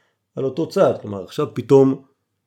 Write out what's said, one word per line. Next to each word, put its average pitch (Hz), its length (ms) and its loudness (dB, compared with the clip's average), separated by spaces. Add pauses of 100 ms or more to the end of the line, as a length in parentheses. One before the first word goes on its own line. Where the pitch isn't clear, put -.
(360)
על 131 100 -6
אותו 131 240 -6
צעד. - 320 0
כלומר, 101 220 -12
עכשיו 147 300 -8
פתאום 135 480 2 (460)